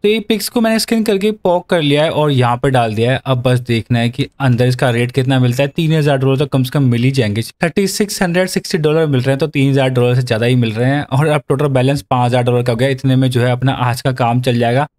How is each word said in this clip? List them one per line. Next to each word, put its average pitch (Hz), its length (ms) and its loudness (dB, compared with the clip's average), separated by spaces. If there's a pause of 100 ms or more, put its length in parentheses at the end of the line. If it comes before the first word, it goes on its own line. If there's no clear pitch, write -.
तो 208 40 4
ये 220 120 2
pics 208 280 -4
को 247 120 -2
मैंने 226 180 2
स्कैन 226 260 -2
करके 208 300 0
पॉक 180 340 0
कर 175 140 0
लिया 147 220 2
है 165 60 0
और 151 200 0
यहाँ 123 260 2
पे 139 140 0
डाल 117 240 0
दिया 117 180 0
है। 123 140 -2
अब 131 160 -2
बस 127 180 2
देखना 120 380 -2
है 117 120 0
कि 139 160 -6 (140)
अंदर 123 260 2
इसका 127 240 2
rate 120 220 -2
कितना 131 280 0
मिलता 123 220 0
है। 143 60 0
तीन 160 240 -2
हज़ार 147 260 2
dollar 135 200 0
तो 147 80 0
कम 135 160 0
से 127 80 -2
कम 147 140 0
मिल 120 180 2
ही 131 80 2
जाएंगे, 113 320 -2 (200)
थर्टी 190 260 0
सिक्स 202 340 -4
हंड्रेड 185 260 0
sixty 190 300 -4
dollar 156 280 2
मिल 135 140 0
रहे 131 100 -2
हैं, 135 80 0
तो 160 100 -2
तीन 139 220 0
हज़ार 135 200 2
dollar 123 240 0
से 127 80 0
ज़्यादा 117 240 -2
ही 127 100 2
मिल 117 160 0
रहे 120 180 0
हैं। 143 140 -2
और 143 240 -2
अब 147 200 0
total 147 200 0
balance 131 340 0
पाँच 123 220 0
हज़ार 123 200 2
dollar 123 180 0
का 123 100 -2
हो 113 40 -2
गया, 135 140 0
इतने 131 260 0
में 131 140 2
जो 127 100 0
है 123 120 2
अपना 127 220 -2
आज 120 260 -2
का 131 140 -2
काम 123 260 0
चल 123 180 0
जाएगा। 120 280 0 (120)